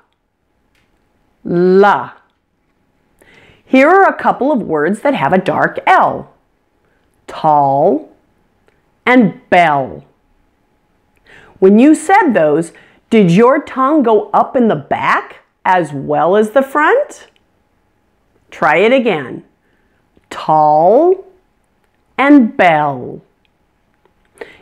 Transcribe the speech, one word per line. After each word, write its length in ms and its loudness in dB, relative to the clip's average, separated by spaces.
La. 680 0
Here 220 2
are 220 4
a 120 -8
couple 300 -2
of 100 -2
words 400 -4
that 120 -2
have 180 -2
a 60 2
dark 500 -4
L. 460 -2
Tall 840 -2
and 340 0
bell. 540 -2
When 180 4
you 160 4
said 380 0
those, 400 0
did 220 4
your 300 2
tongue 400 -2
go 280 0
up 260 -2
in 140 2
the 80 -2
back 640 -6
as 260 0
well 460 -2
as 140 -2
the 100 0
front? 640 -4
Try 280 -2
it 160 2
again. 500 -4
Tall 960 0
and 380 2
bell. 640 -2